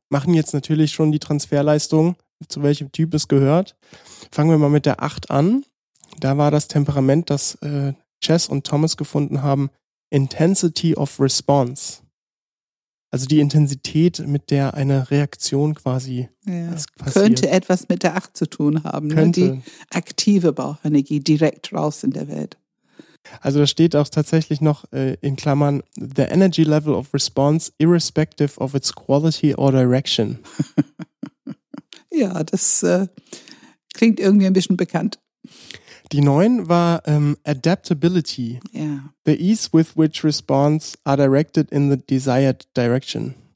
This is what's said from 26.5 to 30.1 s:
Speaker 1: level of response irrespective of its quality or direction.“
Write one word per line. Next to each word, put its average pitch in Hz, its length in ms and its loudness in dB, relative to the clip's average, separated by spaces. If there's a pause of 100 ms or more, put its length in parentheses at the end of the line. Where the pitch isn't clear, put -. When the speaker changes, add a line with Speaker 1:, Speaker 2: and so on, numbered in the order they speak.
Speaker 1:
level 151 300 2
of 131 200 -6
response 143 640 0
irrespective 156 800 0
of 139 160 -6
its - 200 -4
quality 151 600 0
or 135 180 2
direction.“ 127 720 0